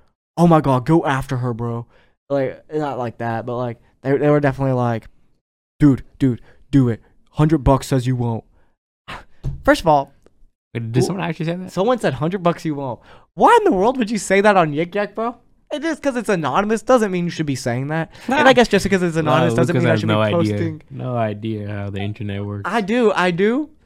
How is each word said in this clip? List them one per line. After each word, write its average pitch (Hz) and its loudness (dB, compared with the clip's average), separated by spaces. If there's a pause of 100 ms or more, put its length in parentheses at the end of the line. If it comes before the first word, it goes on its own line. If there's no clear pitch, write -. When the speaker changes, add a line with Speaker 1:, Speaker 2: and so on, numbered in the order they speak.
(360)
Speaker 1:
"Oh 170 4
my 160 6
God, 131 0
go 165 2
after 135 -2
her, 123 -4
bro." 117 -8 (420)
Like, 131 -4 (100)
not 143 -4
like 120 -8
that, 117 -6
but, 120 -6
like, 120 -6 (240)
they, 139 0
they 147 2
were 147 4
definitely 135 0
like, 120 -2 (720)
"Dude, 143 4 (160)
dude, 127 0 (320)
do 135 4
it. 110 -4 (300)
Hundred 156 2
bucks 135 2
says 131 0
you 127 0
won't." 117 -4 (640)
<sighs> - -12 (500)
First 294 4
of - -2
all, 147 2 (600)
Speaker 2:
Wait, 117 -6
did 127 2
Speaker 1:
who - 2
Speaker 2:
someone 180 -4
actually 165 -6
say 165 -4
that? 180 -12
Speaker 1:
Someone 233 0
said, 165 -2
"Hundred 170 -4
bucks 170 -2
you 156 -4
won't." 139 -8 (360)
Why 339 6
in 403 2
the 220 2
world 220 0
would 214 -2
you 233 -2
say 190 0
that 202 4
on 160 2
Yik 170 -4
Yak, 202 -4
bro? 226 -6 (340)
It 302 -6
just 311 -4
'cause 277 -2
it's 226 -6
anonymous 196 0
doesn't 220 2
mean 180 -2
you 170 -4
should 165 -6
be 143 -2
saying 127 -4
that. 160 -6 (160)
And 277 4
I 269 8
Speaker 2:
<laughs> - 8
Speaker 1:
guess 233 6
just 196 2
because 190 0
it's 175 -2
Speaker 2:
No, 160 0
Speaker 1:
anonymous 151 2
doesn't 123 2
Speaker 2:
Lucas 120 2
Speaker 1:
mean 123 2
I 113 4
Speaker 2:
has 110 2
Speaker 1:
should 107 -2
Speaker 2:
no 107 2
Speaker 1:
be 107 2
Speaker 2:
idea. 104 0
Speaker 1:
posting. 156 -6
Speaker 2:
No 127 -8
idea 107 -4
how 101 -8
the 98 -8
internet 104 -8
works. 101 -8
Speaker 1:
I 214 -2
do, 214 0
I 180 0
do. 220 0 (140)